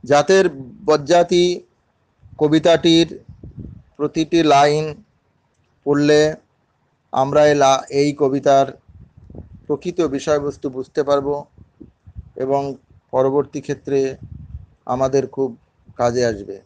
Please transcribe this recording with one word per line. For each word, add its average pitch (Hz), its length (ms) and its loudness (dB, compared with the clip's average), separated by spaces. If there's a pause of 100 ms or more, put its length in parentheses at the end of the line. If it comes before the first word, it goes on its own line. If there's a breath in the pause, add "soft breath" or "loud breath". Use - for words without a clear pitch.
জাতের 170 440 4 (360)
বজ্জাতি 175 760 2 (760)
কবিতাটির 165 840 2 (760)
প্রতিটি 160 460 -2
লাইন 147 600 2 (800)
পড়লে 151 520 2 (760)
আমরা 143 360 2
এই 147 80 4
লা-, 135 340 2
এই 143 240 0
কবিতার 139 680 0 (880)
প্রকৃত 170 340 -6
বিষয়বস্তু 143 680 -4
বুঝতে 131 340 -6
পারব 143 420 -2 (920)
এবং 139 400 -4 (360)
পরবর্তী 135 500 -2
ক্ষেত্রে 135 540 -4 (720)
আমাদের 131 420 0
খুব 131 300 -6 (380)
কাজে 120 300 0
আসবে। 101 400 -6